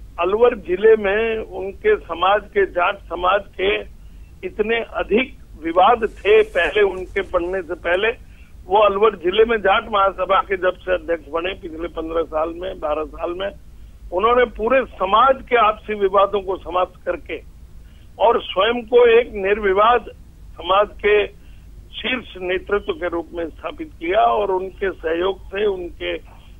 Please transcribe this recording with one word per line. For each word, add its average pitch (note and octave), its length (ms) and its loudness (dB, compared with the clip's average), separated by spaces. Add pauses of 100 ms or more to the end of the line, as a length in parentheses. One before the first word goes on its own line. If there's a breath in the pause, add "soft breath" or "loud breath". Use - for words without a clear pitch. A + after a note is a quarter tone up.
(200)
अलवर G#3+ 360 2
जिले F#3+ 400 2
में G#3+ 420 0
उनके G3 580 -2
समाज F#3 500 0
के, G3+ 200 0
जाट F3 320 -2
समाज F3+ 440 -2 (200)
के G#3 200 -2 (680 soft breath)
इतने A3 320 -2
अधिक G3 600 -2 (240)
विवाद F#3+ 420 4
थे G#3 360 2
पहले, F#3 400 0
उनके F#3 400 -2
बनने F3+ 400 -4
से E3 120 -10
पहले। F3+ 340 -2 (580 soft breath)
वो F#3 120 0
अलवर G#3 380 4
जिले F#3+ 300 2
में A#3 120 2
जाट G#3 340 2
महासभा F#3+ 500 2
के G3 160 -4
जब F3+ 160 0
से F#3 200 -6
अध्यक्ष E3 360 -4
बने E3+ 240 -6
पिछले E3+ 340 -10
पन्द्रह D#3+ 360 -6
साल D#3+ 320 -4
में, F#3 240 -10
बारह D#3 240 -4
साल D#3 300 -8
में, F#3+ 180 -6 (600 soft breath)
उन्होंने A#3 320 4
पूरे A#3 400 0
समाज G#3+ 500 2 (140)
के B3 60 4
आपसी G#3+ 380 2
विवादों G3+ 480 2
को F#3 160 -6
समाप्त F3 480 -4
करके F3 360 -8 (800 soft breath)
और A#3 220 4
स्वयं A#3 400 -2
को A#3 380 6
एक A#3+ 140 0
निर्विवाद G#3 720 2 (460)
समाज F#3+ 400 0
के G#3 360 0 (640 soft breath)
शीर्ष A#3 460 -8
नेतृत्व F#3+ 560 -4
के E3+ 160 -6
रूप E3 240 -6
में E3+ 160 -8
स्थापित D#3 500 -12
किया F3 200 0
और A3+ 320 2
उनके F#3+ 400 -4
सहयोग E3+ 500 -4
से, G3 240 -6
उनके F3 520 -6 (420 soft breath)